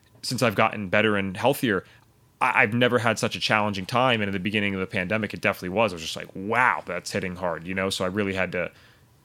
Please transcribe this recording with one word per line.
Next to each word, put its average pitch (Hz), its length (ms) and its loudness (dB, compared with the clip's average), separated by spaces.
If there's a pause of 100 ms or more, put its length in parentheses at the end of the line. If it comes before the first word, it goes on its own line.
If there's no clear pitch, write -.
(220)
since 127 200 -2
I've 113 120 2
gotten 107 340 0
better 107 280 2
and 95 200 -2
healthier, 117 480 0 (560)
I, 127 220 4
I've 107 120 4
never 120 240 4
had 110 200 2
such 107 180 -2
a 92 40 -6
challenging 104 460 0
time. 123 360 2
And 101 60 -2
in 98 40 -4
the 98 80 -2
beginning 101 340 0
of 92 60 -2
the 92 60 -2
pandemic, 101 480 -2
it 85 80 -8
definitely 98 280 -2
was. 104 220 2
I 87 40 -10
was 80 60 -10
just - 140 -8
like, 82 180 -10
"Wow, 104 520 2
that's 87 240 -8
hitting 92 260 -4
hard," 85 300 -4
you 92 80 -6
know? 95 160 0
So 95 140 -4
I 92 40 0
really 98 260 0
had 90 180 -2
to 87 180 -2 (540)